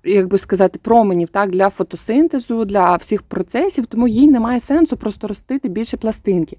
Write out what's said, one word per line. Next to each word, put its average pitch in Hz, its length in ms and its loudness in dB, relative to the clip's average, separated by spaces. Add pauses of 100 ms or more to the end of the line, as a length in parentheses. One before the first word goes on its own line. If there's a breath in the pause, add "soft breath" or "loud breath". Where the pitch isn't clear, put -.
як 190 220 2
би 196 120 0
сказати, 190 440 0
променів, 202 460 2
так, 202 220 -2
для 190 200 2
фотосинтезу, 233 960 -2
для 185 320 2
всіх 196 260 -4
процесів, 254 640 -4
тому 233 220 -2
їй 240 200 4
немає 240 320 2
сенсу 302 360 0
просто 214 320 -8
ростити 262 400 -8
більше 214 280 -6
пластинки. 196 640 -2